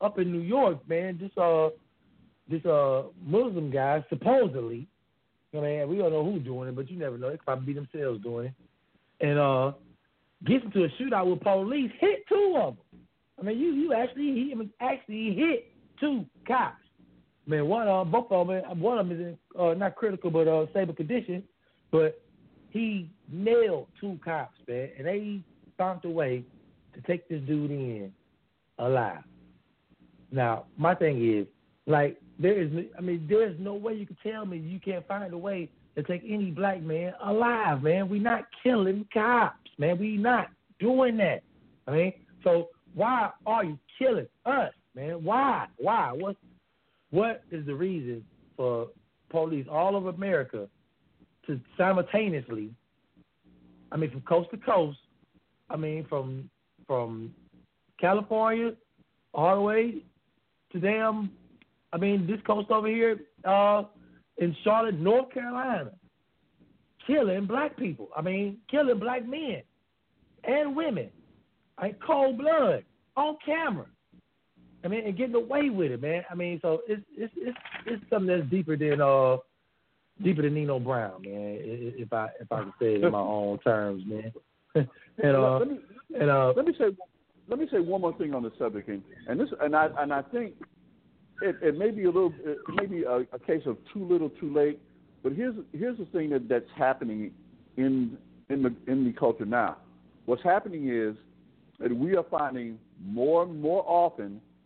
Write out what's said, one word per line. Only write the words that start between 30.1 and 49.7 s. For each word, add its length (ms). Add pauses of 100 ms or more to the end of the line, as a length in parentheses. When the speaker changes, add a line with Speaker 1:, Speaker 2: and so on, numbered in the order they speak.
Speaker 1:
Now, 340 (120)
my 180
thing 260
is, 240 (420)
like, 340 (180)
there 140
is, 180 (260)
I 40
mean, 260
there's 320
no 160
way 180
you 140
can 160
tell 240
me 100
you 220
can't 260
find 260
a 60
way 320 (260)
to 60
take 260
any 220
black 320
man 400
alive, 600
man. 260
We 80
not 280 (180)
killing 500
cops, 640
man. 220
We 180
not 320 (300)
doing 380
that. 260 (420)
I 60
mean, 220 (300)
so 260 (260)
why 360 (140)
are 180
you 140 (220)
killing 280 (180)
us, 280 (220)
man? 280
Why? 440 (100)
Why? 360
What, 220 (760)
what 400
is 160
the 80
reason 500 (320)
for 300 (420)
police 400
all 260